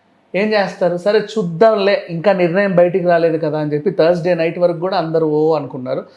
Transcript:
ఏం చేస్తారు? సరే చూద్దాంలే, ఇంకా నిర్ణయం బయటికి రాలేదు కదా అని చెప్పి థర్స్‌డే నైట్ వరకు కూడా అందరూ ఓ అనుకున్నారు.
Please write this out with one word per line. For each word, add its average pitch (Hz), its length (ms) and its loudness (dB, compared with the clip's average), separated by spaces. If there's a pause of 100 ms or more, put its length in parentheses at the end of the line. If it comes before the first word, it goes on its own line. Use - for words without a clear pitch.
(380)
ఏం 214 140 -2
చేస్తారు? 180 440 -2
సరే 202 220 0
చూద్దాంలే, 202 920 0
ఇంకా 170 220 0
నిర్ణయం 185 440 2
బయటికి 175 280 2
రాలేదు 165 320 2
కదా 156 220 -4
అని 151 160 -4
చెప్పి 151 160 -2
థర్స్‌డే 175 440 2
నైట్ 165 240 -2
వరకు 175 220 0
కూడా 190 160 -4
అందరూ 160 320 0
ఓ 151 280 2
అనుకున్నారు. 135 480 -6 (120)